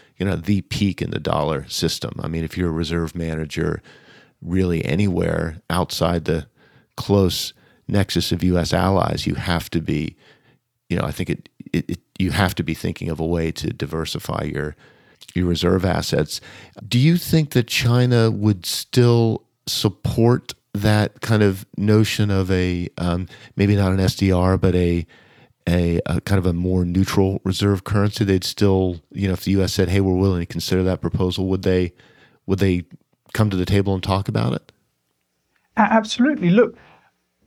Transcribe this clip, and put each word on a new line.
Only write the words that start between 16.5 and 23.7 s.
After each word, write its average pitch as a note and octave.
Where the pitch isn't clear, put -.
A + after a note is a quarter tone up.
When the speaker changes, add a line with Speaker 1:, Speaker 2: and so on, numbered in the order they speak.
Speaker 1:
Do A2+
you E3
think D#3+
that B2
China A#2+
would G2+
still A#2
support -
that G#2
kind G#2+
of G2
notion G#2+
of F#2+
a, F2+
um, F2
maybe G2+